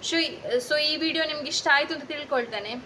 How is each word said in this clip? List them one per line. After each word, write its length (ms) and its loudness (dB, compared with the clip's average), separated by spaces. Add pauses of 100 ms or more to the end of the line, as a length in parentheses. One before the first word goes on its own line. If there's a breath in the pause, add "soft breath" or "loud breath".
So 180 2
ಈ, 200 -2
so 400 2
ಈ 140 2
ವಿಡಿಯೋ 300 0
ನಿಮ್ಗೆ 220 -4
ಇಷ್ಟ 260 -2
ಆಯ್ತು 200 4
ಅಂತ 120 -8
ತಿಳ್ಕೊಳ್ತೇನೆ. 680 -4 (100)